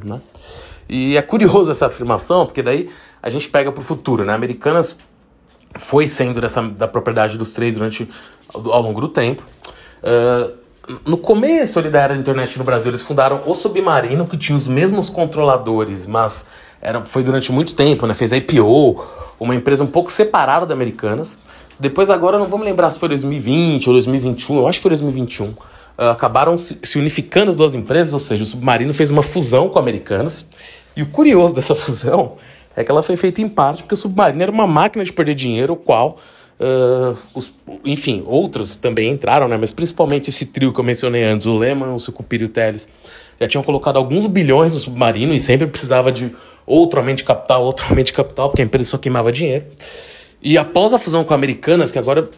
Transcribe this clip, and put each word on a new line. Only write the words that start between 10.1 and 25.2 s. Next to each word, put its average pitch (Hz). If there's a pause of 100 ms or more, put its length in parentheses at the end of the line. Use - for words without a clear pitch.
no 165
começo 240
ali 156
da 147
era 139
da 139
internet 131
no 131
Brasil, 123
eles 123
fundaram 139
o 175
Submarino, 170
que 175
tinha 147
os 127
mesmos 180
controladores, 113
mas 110 (340)
era, 113
foi 131
durante 131
muito 151
tempo, 143
né? 110
Fez 110
I 131
P 135
O, 123 (360)
uma 120
empresa 135
um 139
pouco 175
separada 175
da 156
Americanas. 120 (420)
Depois 139
agora, 185
eu -
não 196
vou 196
me 220
lembrar 175
se 143
foi 170
dois 139
mil 143
e 135
vinte 143
ou 123
dois 123
mil 131
e 139
vinte 123
e -
um, 147
eu 127
acho 175
que -
foi 196
dois 151
mil 147
e -
vinte 127